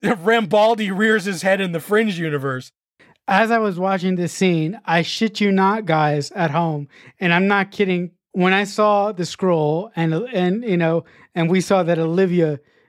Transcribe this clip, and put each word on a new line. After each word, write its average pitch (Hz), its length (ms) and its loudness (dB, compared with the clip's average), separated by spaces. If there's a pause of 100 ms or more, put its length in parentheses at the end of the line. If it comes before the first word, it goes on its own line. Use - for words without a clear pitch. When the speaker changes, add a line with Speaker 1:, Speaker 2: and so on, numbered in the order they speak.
Speaker 1:
Rambaldi 214 920 2
rears 220 280 2
his 185 180 -6
head 190 180 2
in 185 120 -4
the 160 80 -4
Fringe 208 380 0
universe? 139 540 -4 (560)
Speaker 2:
As 214 220 2
I 233 80 2
was 208 180 -2
watching 185 380 -2
this 175 180 -2
scene, 175 540 0
I 170 160 2
shit 214 380 -4
you 202 100 2
not, 196 340 2
guys 151 460 0
at 165 220 -2
home, 156 340 -2 (320)
and 175 160 0
I'm 190 140 2
not 202 240 0
kidding, 180 400 -2 (240)
when 185 160 4
I 202 120 2
saw 208 480 0
the 180 120 -6
scroll 165 720 -2
and, 165 160 0
and, 202 500 -2
you 202 140 -2
know, 165 300 0 (280)
and 165 140 0
we 185 140 2
saw 190 200 2
that 165 160 0
Olivia 165 640 0 (280)